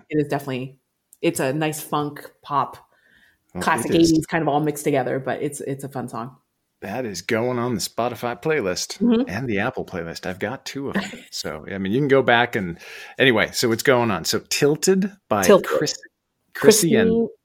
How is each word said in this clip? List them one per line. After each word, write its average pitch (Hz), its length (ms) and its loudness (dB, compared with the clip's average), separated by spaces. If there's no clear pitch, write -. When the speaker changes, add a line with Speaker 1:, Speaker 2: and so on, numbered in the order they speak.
Speaker 1:
it 151 160 -2
is 139 40 -6
definitely, 135 500 -6
it's 170 200 -2
a 131 120 0
nice 156 300 -2
funk, 147 480 -6
pop, 139 340 -4
Speaker 2:
Well, - 80 -8
Speaker 1:
classic 160 320 0
Speaker 2:
it 165 60 4
is. 165 120 6
Speaker 1:
eighties 151 140 2
kind 165 160 -2
of 151 60 0
all 143 120 2
mixed 151 240 -2
together, 135 340 0
but 131 240 -4
it's, 143 180 -6
it's 139 240 -8
a 135 40 -10
fun 123 200 -10
song. 120 280 -12
Speaker 2:
That 113 260 -6
is 87 160 -8
going 120 380 -2
on 123 140 -2
the 90 60 -4
Spotify 120 640 -6
playlist 117 560 -2
Speaker 1:
Mm-hmm. 240 300 2
Speaker 2:
and 110 200 -6
the 98 120 -2
Apple 104 240 -4
playlist. 82 420 -10
I've 92 140 -8
got 117 260 -6
two 139 220 -8
of - 60 -6
them. 196 100 -2
Speaker 1:
<laughs> - 100 -20
Speaker 2:
So, 78 400 -10
I 95 80 -6
mean, 98 140 -2
you 123 80 2
can 147 80 2
go 135 140 6
back 120 340 4
and, 87 220 -4
anyway, 117 340 4
so 117 200 0
it's 110 120 0
going 120 260 4
on. 85 140 -2
So - 240 -2
Tilted 185 640 2
by 101 160 2
Speaker 1:
Tilted. 196 240 6
Speaker 2:
Chris, - 260 -2
Chrissy 143 420 6
and 110 120 4
Speaker 1:
Christine, 226 200 2